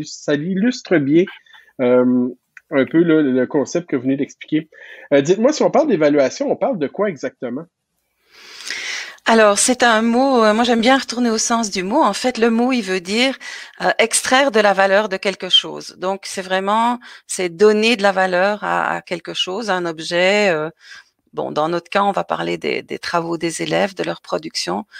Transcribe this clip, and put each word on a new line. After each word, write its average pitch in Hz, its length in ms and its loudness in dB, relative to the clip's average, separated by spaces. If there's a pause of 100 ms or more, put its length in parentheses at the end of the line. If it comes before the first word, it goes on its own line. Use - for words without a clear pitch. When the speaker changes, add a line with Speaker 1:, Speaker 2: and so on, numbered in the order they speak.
Speaker 1:
ça - 320 -6
illustre 190 640 -2
bien, 151 280 4 (560)
euh, 127 480 4 (420)
un 135 140 2
peu 160 180 2
le, 160 180 4
le 127 260 2
concept 156 420 -2
que 156 60 -2
vous 120 80 -2
venez 131 140 0
d'expliquer. - 520 -4 (440)
Euh, 143 80 6
dites-moi, 202 320 2
si 302 100 -2
on 180 80 2
parle 294 160 2
d'évaluation, 151 640 2
on 151 40 0
parle 226 240 -2
de 139 80 -2
quoi 202 220 -2
exactement ? 135 560 -10 (1600)
Speaker 2:
Alors, 214 300 6
c'est 247 240 0
un 226 220 4
mot, 247 400 2
euh, 214 100 4
moi 226 100 2
j'aime 233 180 0
bien 262 180 4
retourner 240 320 -2
au 220 80 -2
sens 226 320 -2
du 190 100 -4
mot. 202 200 0
En 220 120 2
fait, 247 240 -4
le 233 140 2
mot, 240 200 0
il 247 120 -2
veut 185 180 -4
dire, 233 340 0 (460)
euh, 185 160 0
extraire 262 540 2
de 220 80 2
la 202 140 4
valeur 196 360 2
de 190 80 -6
quelque 190 320 -6
chose. - 480 0
Donc, 190 280 -6
c'est - 180 -10
vraiment, 208 560 0 (260)
c'est 185 240 -4
donner 214 460 4
de 196 80 -8
la 202 80 4
valeur 190 520 0
à, 175 340 -2
à 170 40 -8
quelque - 320 -10
chose, 202 380 -6
à 185 40 0
un 175 120 -4
objet. 175 600 0
Euh, 156 200 -2 (640)
bon, 147 180 -6
dans 151 180 -2
notre 170 200 -6
cas, 202 140 0
on 202 80 0
va 175 120 -2
parler 170 360 -6
des, 147 240 -6
des - 160 -12
travaux 170 380 -4
des 165 260 -6
élèves, 170 320 -2
de - 80 -6
leur 170 180 -8
production. 175 640 -8 (140)